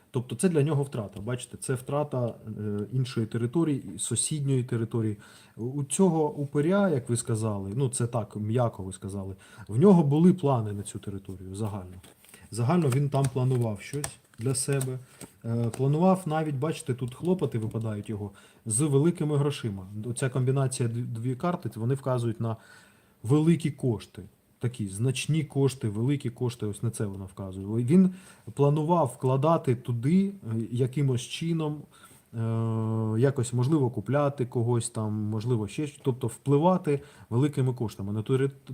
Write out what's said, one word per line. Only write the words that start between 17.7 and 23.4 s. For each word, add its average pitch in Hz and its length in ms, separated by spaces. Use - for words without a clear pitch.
його 104 220
з 110 140
великими 151 560
грошима. 117 500
Оця 120 240
комбінація 131 600
д-, 117 120
дві 120 340
карти, 175 420
вони 117 180
вказують 123 460
на 113 160
великі 151 480